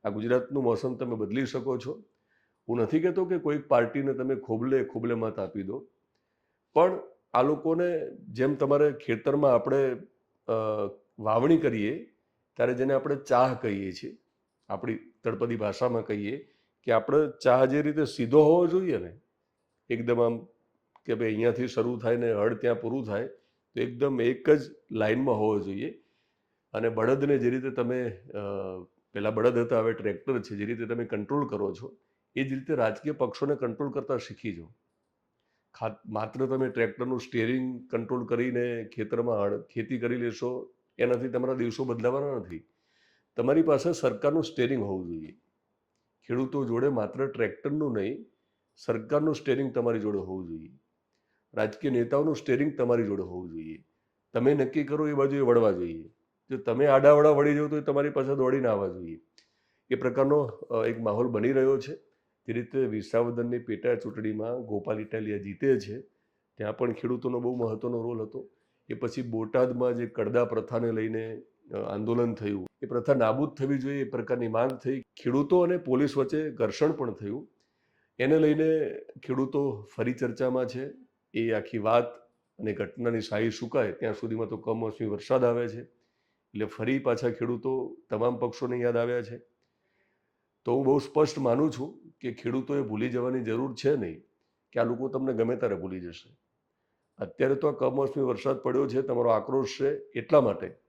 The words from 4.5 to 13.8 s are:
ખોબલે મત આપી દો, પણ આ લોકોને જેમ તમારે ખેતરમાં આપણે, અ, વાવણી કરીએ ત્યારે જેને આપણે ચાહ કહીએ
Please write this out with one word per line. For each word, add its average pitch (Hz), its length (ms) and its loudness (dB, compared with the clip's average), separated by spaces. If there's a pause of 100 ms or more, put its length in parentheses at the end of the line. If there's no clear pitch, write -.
ખોબલે 117 300 -4
મત 110 240 -4
આપી 98 240 -6
દો, 110 220 -8 (880)
પણ 175 260 4 (340)
આ 123 80 4
લોકોને 160 680 0 (200)
જેમ 123 260 0
તમારે 143 360 4
ખેતરમાં 135 600 2
આપણે, 135 420 2 (520)
અ, 117 60 0 (680)
વાવણી 120 380 4
કરીએ 117 560 -2 (420)
ત્યારે 120 180 0
જેને 131 200 0
આપણે 139 220 0
ચાહ 127 460 2
કહીએ 98 300 -4